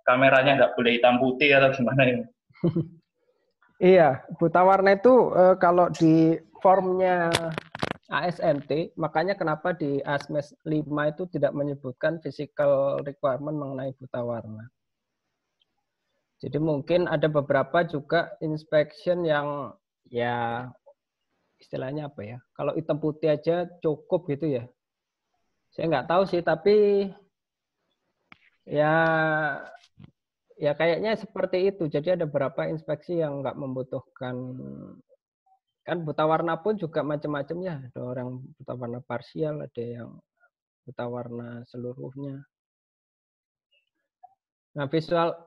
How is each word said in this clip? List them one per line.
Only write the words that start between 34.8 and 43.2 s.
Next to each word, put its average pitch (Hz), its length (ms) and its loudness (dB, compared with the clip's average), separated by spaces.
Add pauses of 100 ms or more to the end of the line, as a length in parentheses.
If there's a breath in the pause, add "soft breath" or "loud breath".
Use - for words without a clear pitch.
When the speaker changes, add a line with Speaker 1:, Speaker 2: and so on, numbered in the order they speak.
Speaker 2:
kan 170 160 -4
buta 156 240 -2
warna 160 320 0
pun 214 160 -2
juga 156 320 -4
macam-macam 147 560 -6
ya. 180 120 -8 (120)
Ada 123 160 -16
orang 127 400 -10 (160)
buta 127 160 -12
warna 123 240 -10
parsial, 151 640 -8
ada 135 200 -10
yang 117 360 -12 (640)
buta 120 240 -12
warna 120 640 -12
seluruhnya. 135 720 -12 (2250)